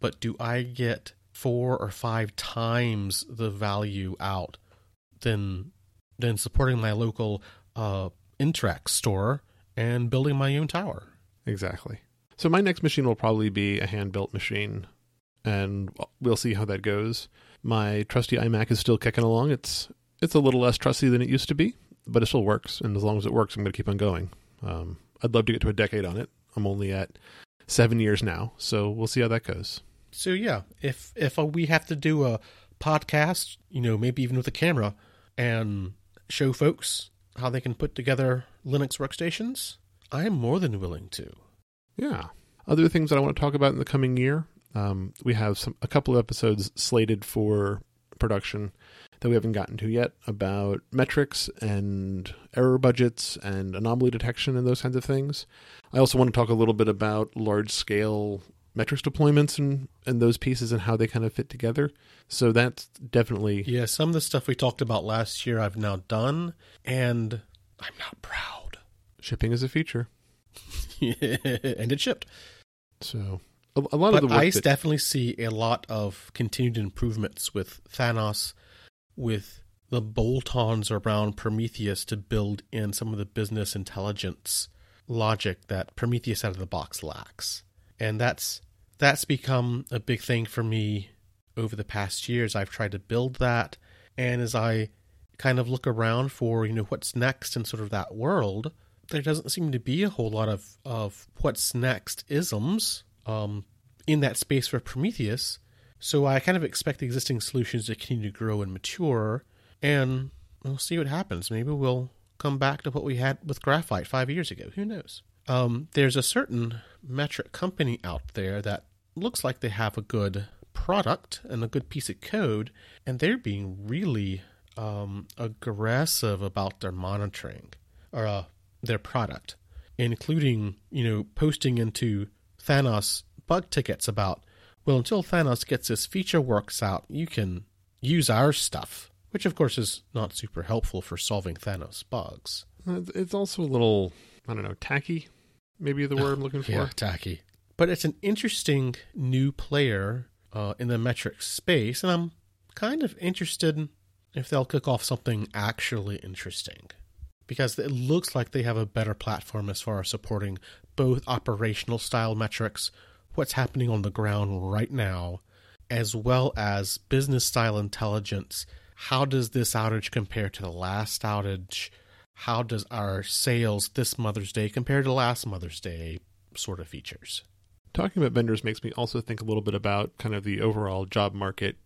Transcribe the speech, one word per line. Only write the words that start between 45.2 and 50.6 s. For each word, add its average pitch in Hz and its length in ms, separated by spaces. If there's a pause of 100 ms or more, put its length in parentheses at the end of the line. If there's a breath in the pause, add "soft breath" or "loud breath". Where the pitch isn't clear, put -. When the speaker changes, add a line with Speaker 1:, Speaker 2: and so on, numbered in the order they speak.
Speaker 2:
we 123 100
have 107 220
some, - 240
a - 80
couple 131 260
of 123 80
episodes 104 520
slated 110 500
for 104 560 (380)
production 104 540 (480 loud breath)
that 120 80
we 120 60
haven't 110 180
gotten 101 260
to 107 100
yet 117 240 (140)
about 101 540 (120)